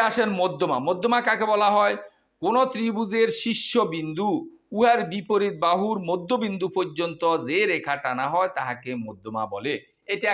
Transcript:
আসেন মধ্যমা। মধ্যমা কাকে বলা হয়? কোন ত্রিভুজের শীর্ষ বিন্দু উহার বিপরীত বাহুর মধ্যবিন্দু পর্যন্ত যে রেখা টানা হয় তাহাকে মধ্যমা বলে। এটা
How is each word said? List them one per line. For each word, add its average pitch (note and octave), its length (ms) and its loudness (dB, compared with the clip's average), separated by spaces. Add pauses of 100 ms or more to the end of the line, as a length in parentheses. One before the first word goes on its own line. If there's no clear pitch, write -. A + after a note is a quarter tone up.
আসেন A3 200 0 (120)
মধ্যমা। F3 360 0 (120)
মধ্যমা G3+ 320 2
কাকে A3 320 0
বলা G#3 240 4
হয়? G#3 200 4 (460)
কোন G#3 140 2 (160)
ত্রিভুজের A3+ 560 0 (120)
শীর্ষ - 320 -4 (200)
বিন্দু D#3+ 360 -2 (480)
উহার A#3 240 6 (120)
বিপরীত G3+ 420 0 (100)
বাহুর G3 320 2 (120)
মধ্যবিন্দু F#3+ 580 -2 (100)
পর্যন্ত E3+ 460 -4 (240)
যে D#3+ 120 0 (140)
রেখা C#3+ 240 -2
টানা C3 360 -2
হয় F#3 240 0
তাহাকে B2+ 340 -6 (160)
মধ্যমা G#2+ 360 -8 (120)
বলে। A2+ 180 -4 (340)
এটা G3+ 280 -4